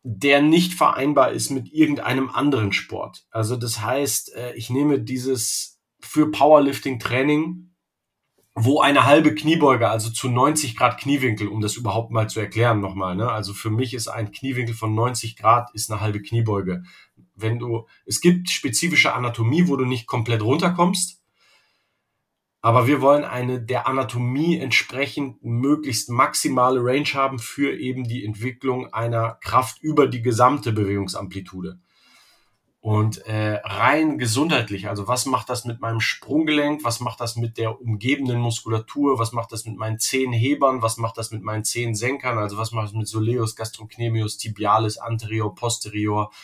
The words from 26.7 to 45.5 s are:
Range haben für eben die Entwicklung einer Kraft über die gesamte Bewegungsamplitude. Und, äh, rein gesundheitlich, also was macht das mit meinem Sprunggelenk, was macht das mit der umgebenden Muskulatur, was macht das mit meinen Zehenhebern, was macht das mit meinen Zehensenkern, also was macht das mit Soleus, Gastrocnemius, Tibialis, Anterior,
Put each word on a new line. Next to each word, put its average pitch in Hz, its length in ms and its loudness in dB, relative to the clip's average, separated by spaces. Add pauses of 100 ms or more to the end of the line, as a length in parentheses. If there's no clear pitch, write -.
Range 135 320 0
haben 131 260 -2
für 139 380 -4
eben 127 280 -6
die 113 180 -6
Entwicklung 123 680 -6
einer 117 480 -2
Kraft - 400 0
über 147 260 4
die 120 140 -4
gesamte 123 500 4
Bewegungsamplitude. 95 1120 -4 (960)
Und, 107 460 0
äh, 107 380 -2
rein 131 560 2
gesundheitlich, 117 680 0
also 98 200 -6
was 123 180 0
macht 123 240 -2
das 120 160 -6
mit 117 160 -8
meinem 113 180 -4
Sprunggelenk, 151 840 0
was - 160 -2
macht - 200 -8
das 113 160 -6
mit 117 220 -4
der 113 240 -4
umgebenden 123 560 -2
Muskulatur, 117 800 -2
was 113 140 -2
macht 117 200 -6
das 107 140 -10
mit 107 100 -10
meinen 110 220 -4
Zehenhebern, 131 880 0
was 113 140 -2
macht 113 200 -6
das 110 140 -8
mit 110 100 -10
meinen 107 220 -6
Zehensenkern, 120 760 -4
also 104 200 -4
was 110 160 -6
macht 107 160 -4
das 101 40 -14
mit 110 140 -4
Soleus, 113 480 -2
Gastrocnemius, 113 840 -4
Tibialis, 107 600 0
Anterior, 110 560 -4